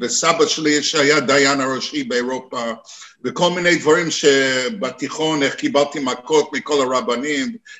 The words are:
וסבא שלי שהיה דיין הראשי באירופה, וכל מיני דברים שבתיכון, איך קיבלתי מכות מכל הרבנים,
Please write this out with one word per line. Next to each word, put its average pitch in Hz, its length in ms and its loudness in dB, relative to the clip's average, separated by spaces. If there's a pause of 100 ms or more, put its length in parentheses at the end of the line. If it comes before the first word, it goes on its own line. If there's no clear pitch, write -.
וסבא 160 460 0
שלי 147 360 0
שהיה 147 360 2
דיין 139 420 2
הראשי 131 420 -4
באירופה, 123 680 -4 (540)
וכל 170 240 0
מיני 175 260 2
דברים 156 360 2
שבתיכון, 135 1300 0
איך 131 120 -2
קיבלתי 143 440 0
מכות 143 540 0
מכל 143 280 -2
הרבנים, 127 720 -2 (240)